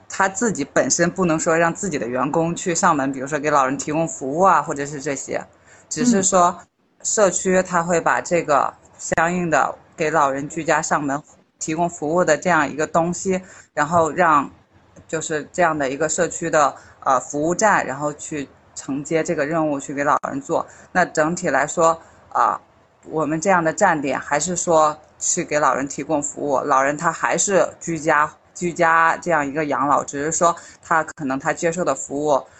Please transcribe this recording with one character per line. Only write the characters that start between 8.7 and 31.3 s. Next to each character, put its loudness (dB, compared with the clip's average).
相 0
应 -2
的 2
给 -2
老 2
人 -6
居 -10
家 2
上 -2
门 -2
提 -6
供 0
服 -6
务 2
的 2
这 -2
样 2
一 -10
个 -2
东 0
西， -4
然 0
后 2
让 2
就 -4
是 -6
这 0
样 2
的 0
一 -6
个 0
社 -2
区 -6
的， 4
呃， 2
服 -6
务 0
站， 2
然 -6
后 -4
去 -10
承 -6
接 0
这 -4
个 -2
任 0
务 -2
去 -10
给 -4
老 2
人 -6
做。 -2
那 2
整 0
体 -4
来 2
说， 2
啊， 2
我 -2
们 -2
这 0
样 4
的 0
站 2
点 -2
还 -2
是 -4
说 2
去 -2
给 -2
老 2
人 -2
提 -10
供 -2
服 -6
务， 0
老 2
人 0
他 0
还 -2
是 2
居 -6
家， 2
居 -4
家 4
这 -4
样 2
一 -6
个 -2
养 0
老， 4
只 -6
是 -2
说 2
他 0
可 -10
能 -2